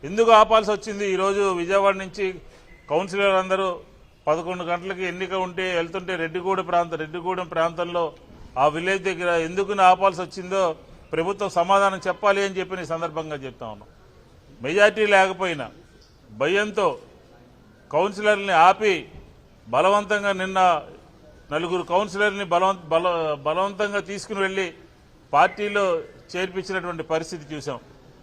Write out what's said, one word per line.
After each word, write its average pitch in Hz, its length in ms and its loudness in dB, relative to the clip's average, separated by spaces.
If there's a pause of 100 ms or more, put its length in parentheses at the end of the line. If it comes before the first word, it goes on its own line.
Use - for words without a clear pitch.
ఎందుకు 214 260 2
ఆపాల్సి 220 400 6
వచ్చింది? 202 420 -4
ఈరోజు 196 400 0
విజయవాడ 196 420 2
నుంచి 190 460 -6 (500)
కౌన్సిలర్ 190 520 0
అందరూ 185 380 -2 (460)
పదకొండు 170 380 -2
గంటలకి 180 400 -4
ఎన్నిక 180 280 -6
ఉంటే 185 420 -4
వెళ్తుంటే 175 420 -4
రెడ్డిగూడ 175 520 -2
ప్రాంతం, 175 280 0
రెడ్డిగూడెం 170 520 -6
ప్రాంతంలో 170 640 -2 (460)
ఆ 139 80 4
విలేజ్ 175 360 0
దగ్గర 180 260 -2
ఎందుకు 185 520 0
ఆపాల్సి 185 400 4
వచ్చిందో 180 560 -2 (360)
ప్రభుత్వం 190 360 -2
సమాధానం 190 600 2
చెప్పాలి 196 360 2
అని 190 100 -4
చెప్పి 185 280 -6
ఈ - 20 -8
సందర్భంగా 160 520 -6
చెప్తా 123 300 -12
ఉన్నాం. 104 220 -14 (760)
మెజారిటీ 202 440 4
లేకపోయినా 185 640 2 (600)
భయంతో 185 680 0 (920)
కౌన్సిలర్ని 202 600 0
ఆపి 180 560 4 (600)
బలవంతంగా 202 640 2
నిన్న 185 500 2 (680)
నలుగురు 170 300 -2
కౌన్సిలర్ని 202 600 0
బలవం-, 175 440 0
బల-, 165 460 0 (120)
బలవంతంగా 196 540 -2
తీసుకుని 196 400 -10
వెళ్ళి 190 340 -2 (580)
పార్టీలో 202 520 2 (520)
చేర్పించినటువంటి 180 680 -6
పరిస్థితి 160 520 -6
చూసాం. 143 240 -8 (440)